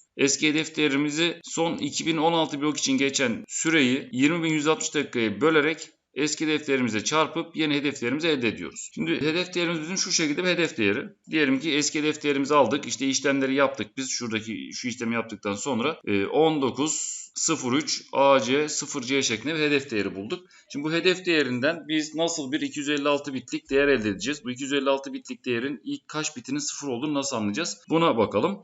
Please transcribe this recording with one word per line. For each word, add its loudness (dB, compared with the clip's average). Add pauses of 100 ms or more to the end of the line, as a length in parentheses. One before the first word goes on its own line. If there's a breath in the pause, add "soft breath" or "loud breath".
(180)
Eski 4
hedef 0
değerimizi 2
son -2
iki -4
bin 0
on 4
altı 0
blok 0
için 2
geçen 0
süreyi 2
yirmi 2
bin 0
yüz 0
altmış 0
dakikaya 0
bölerek 2 (240)
eski -2
hedeflerimize 0
çarpıp 0
yeni 0
hedeflerimizi -2
elde 2
ediyoruz. -6
Şimdi -2
hedef -2
değerimiz -2
bizim -6
şu -2
şekilde 0
bir 2
hedef 0
değeri. 2 (240)
Diyelim 2
ki -2
eski 0
hedef -2
değerimizi 2
aldık. 4
İşte -2
işlemleri 0
yaptık. 2 (100)
Biz -6
şuradaki -4
şu -8
işlemi -4
yaptıktan -4
sonra, -2
e, 2
on 2
dokuz -2 (120)
sıfır -2
üç -2
A 6
C 0
sıfır -6
C 0
şeklinde -2
bir -4
hedef 0
değeri -2
bulduk. -8 (260 loud breath)
Şimdi -8
bu -2
hedef 0
değerinden 2
biz -2
nasıl -2
bir -2
iki -4
yüz -4
elli 0
altı 0
bitlik -8
değer 4
elde 2
edeceğiz? -4
Bu -6
iki -8
yüz -4
elli 2
altı -2
bitlik -12
değerin -4
ilk -10
kaç -6
bitinin -6
sıfır -8
olduğunu -2
nasıl -2
anlayacağız? -2 (120)
Buna 4
bakalım. 2